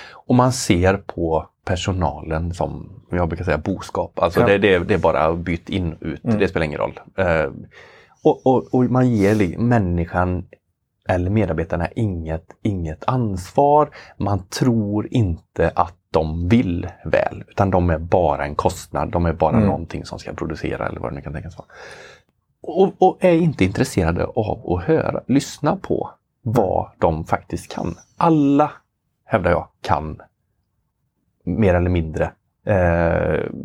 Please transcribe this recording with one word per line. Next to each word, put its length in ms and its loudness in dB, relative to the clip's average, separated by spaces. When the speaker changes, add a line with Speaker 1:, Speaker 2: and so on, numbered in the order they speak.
Speaker 1:
Och 240 -2
man 180 4
ser 440 2
på 520 -4
personalen 880 -4
som, 480 -8
jag 180 0
brukar 160 -6
säga, 120 0
boskap. 600 -6
Alltså 200 2
Speaker 2:
Ja. 80 4
Speaker 1:
det, 100 4
det, 220 4
det 140 0
är 40 2
bara 360 2
byt 360 -6
in, 320 -4
ut. 240 -10
Speaker 2:
Mm. 140 0
Speaker 1:
Det 80 2
spelar 180 -2
ingen 140 -6
roll. 200 -4
Eh, 340 0
och, 240 2
och, 260 0
och 100 4
man 280 2
ger 240 4
li-, 220 0
människan 880 0
eller 200 0
medarbetarna 580 0
inget, 580 -4
inget 460 -4
ansvar. 840 2
Man 300 -2
tror 640 0
inte 640 0
att 200 0
de 380 0
vill 380 2
väl. 420 0
Utan 240 0
de 180 4
är 80 2
bara 480 0
en 100 -8
kostnad. 560 -4
De 140 0
är 80 2
bara 220 0
Speaker 2:
Mm. 120 4
Speaker 1:
någonting 380 -6
som 140 -14
ska 140 -12
producera 540 -6
eller 120 -8
vad 120 -6
det 40 -10
nu 60 -10
kan 120 -12
tänkas 240 -12
vara. 100 -20
Och, 320 2
och 220 4
är 140 6
inte 320 4
intresserade 600 0
av 480 -4
att 100 -2
höra, 440 0
lyssna 480 0
på 340 -4
vad 480 0
de 260 0
faktiskt 480 -6
kan. 220 -6
Alla, 540 4
hävdar 260 0
jag, 160 0
kan 400 -4
mer 320 2
eller 140 2
mindre, 420 -2
eh, 800 0